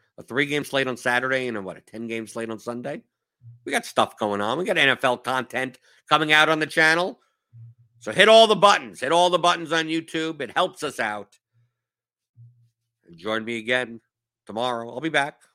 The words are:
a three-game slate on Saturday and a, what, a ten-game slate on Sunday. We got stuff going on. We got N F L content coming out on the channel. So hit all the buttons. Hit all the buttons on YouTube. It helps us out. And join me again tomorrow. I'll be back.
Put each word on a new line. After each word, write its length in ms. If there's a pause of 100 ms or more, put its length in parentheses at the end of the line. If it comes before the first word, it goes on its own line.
(180)
a 40
three-game 420
slate 220
on 120
Saturday 500
and 80
a, 60
what, 160
a 20
ten-game 460
slate 240
on 80
Sunday. 440 (640)
We 80
got 140
stuff 320
going 240
on. 160
We 80
got 100
N 140
F 140
L 120
content 600 (280)
coming 260
out 180
on 80
the 80
channel. 540 (800)
So 120
hit 160
all 180
the 100
buttons. 440
Hit 120
all 180
the 80
buttons 340
on 140
YouTube. 560
It 120
helps 280
us 180
out. 380 (1700)
And 100
join 260
me 140
again 460 (440)
tomorrow. 440
I'll 100
be 80
back. 320 (140)